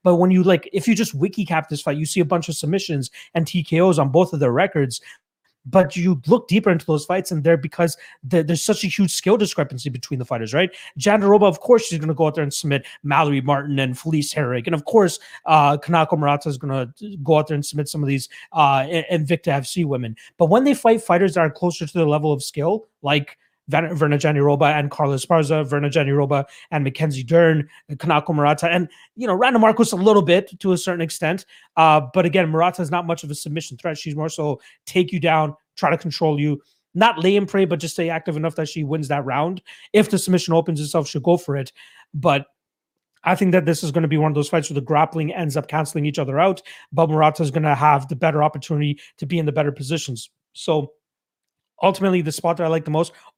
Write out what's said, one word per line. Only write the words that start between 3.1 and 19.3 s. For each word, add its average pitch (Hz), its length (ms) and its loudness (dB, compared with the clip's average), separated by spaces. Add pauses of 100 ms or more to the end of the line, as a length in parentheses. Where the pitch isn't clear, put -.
and 165 140 -2
T 175 160 -4
K 160 160 0
Os 180 180 4
on 156 120 2
both 175 220 2
of 156 80 -6
their 135 120 2
records. 143 500 -2 (600)
But 180 320 2
you 175 300 0
look 233 220 2
deeper 208 240 2
into 165 160 0
those 151 180 -2
fights, 185 240 -4
and 156 140 -4
they're 165 120 4
because 160 400 -2 (280)
the, 160 200 0
there's 151 200 -2
such 208 200 0
a 202 40 -4
huge 185 240 0
skill - 260 0
discrepancy 147 540 -4
between 123 260 -10
the 127 80 -6
fighters, 113 300 -6
right? 180 200 2 (240)
Jandiroba, 202 440 4
of 190 160 4
course, 226 260 4
she's 165 140 -6
gonna 156 160 -4
go 160 100 2
out 151 80 0
there 156 100 -2
and 139 80 -4
submit 139 360 -4 (160)
Mallory 143 380 2
Martin 143 360 -2
and 131 180 -2
Felice 151 380 -4
Herrig. 123 320 -2
And 170 80 -2
of 147 120 -4
course, 208 340 2 (260)
uh, 151 320 4
Kanako 160 400 2
Murata 143 320 0
is 139 80 -6
gonna 135 340 -6 (300)
go 151 160 4
out 151 80 2
there 156 80 -6
and 143 100 -4
submit 147 260 -6
some 151 120 -6
of 139 80 -2
these, 135 180 -2 (260)
uh, 139 360 2
I-, 165 220 -2
Invicta 165 380 -2